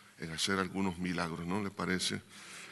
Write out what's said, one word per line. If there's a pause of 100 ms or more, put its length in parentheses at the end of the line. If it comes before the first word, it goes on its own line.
(200)
en
hacer
algunos
milagros,
¿no
le
parece? (500)